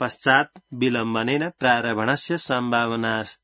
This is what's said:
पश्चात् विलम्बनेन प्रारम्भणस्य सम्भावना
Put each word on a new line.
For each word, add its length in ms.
पश्चात् 580
विलम्बनेन 760
प्रारम्भणस्य 880
सम्भावना 840